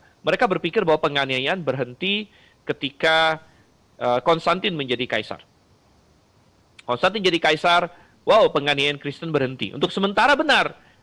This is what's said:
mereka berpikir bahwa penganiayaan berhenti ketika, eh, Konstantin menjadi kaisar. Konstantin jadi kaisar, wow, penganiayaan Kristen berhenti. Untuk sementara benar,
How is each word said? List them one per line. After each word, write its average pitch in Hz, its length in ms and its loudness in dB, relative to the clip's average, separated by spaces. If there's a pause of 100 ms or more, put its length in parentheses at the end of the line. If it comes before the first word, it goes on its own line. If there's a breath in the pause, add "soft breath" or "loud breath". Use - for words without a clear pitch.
(240 soft breath)
mereka 180 240 2
berpikir 180 400 -2
bahwa 156 160 2
penganiayaan 143 600 -2
berhenti 139 680 -4 (320 soft breath)
ketika, 160 800 0 (560 soft breath)
eh, 123 240 0
Konstantin 175 540 0
menjadi 127 320 -4
kaisar. 107 340 -6 (1400)
Konstantin 190 400 -2
jadi 170 160 0
kaisar, 170 480 2 (340 loud breath)
wow, 196 300 6
penganiayaan 143 480 -2
Kristen 160 320 -8
berhenti. 127 400 -2
Untuk 160 160 -2
sementara 208 480 2
benar, 247 400 0 (260 soft breath)